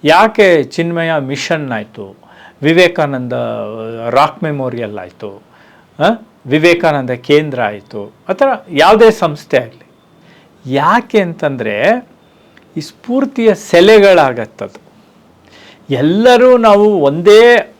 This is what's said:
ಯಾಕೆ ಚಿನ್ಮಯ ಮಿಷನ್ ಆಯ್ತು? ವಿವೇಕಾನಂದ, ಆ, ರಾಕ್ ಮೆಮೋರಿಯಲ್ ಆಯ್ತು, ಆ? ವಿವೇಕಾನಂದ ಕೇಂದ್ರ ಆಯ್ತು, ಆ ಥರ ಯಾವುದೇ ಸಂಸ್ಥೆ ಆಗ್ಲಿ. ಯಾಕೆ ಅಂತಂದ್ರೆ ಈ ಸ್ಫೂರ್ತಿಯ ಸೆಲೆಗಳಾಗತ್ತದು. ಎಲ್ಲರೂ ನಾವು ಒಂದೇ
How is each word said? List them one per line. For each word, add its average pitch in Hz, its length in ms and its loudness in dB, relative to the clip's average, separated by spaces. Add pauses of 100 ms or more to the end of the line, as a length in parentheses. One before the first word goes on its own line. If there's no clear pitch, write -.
ಯಾಕೆ 185 580 2
ಚಿನ್ಮಯ 170 560 -6
ಮಿಷನ್ 139 540 -6
ಆಯ್ತು? 104 440 -14 (460)
ವಿವೇಕಾನಂದ, 151 720 0
ಆ, 113 760 -10
ರಾಕ್ 135 340 0
ಮೆಮೋರಿಯಲ್ 120 560 -8
ಆಯ್ತು, 98 440 -18 (580)
ಆ? 214 260 -2 (200)
ವಿವೇಕಾನಂದ 156 640 0
ಕೇಂದ್ರ 135 520 -2
ಆಯ್ತು, 104 520 -10 (140)
ಆ 185 40 -4
ಥರ 226 140 -2 (240)
ಯಾವುದೇ 208 400 4
ಸಂಸ್ಥೆ 151 460 -6
ಆಗ್ಲಿ. 120 300 -6 (800)
ಯಾಕೆ 180 540 -2
ಅಂತಂದ್ರೆ 147 880 -4 (680)
ಈ 165 40 -8
ಸ್ಫೂರ್ತಿಯ 240 760 -4
ಸೆಲೆಗಳಾಗತ್ತದು. 170 1300 2 (1080)
ಎಲ್ಲರೂ 233 640 2
ನಾವು 208 420 2
ಒಂದೇ 208 640 4 (180)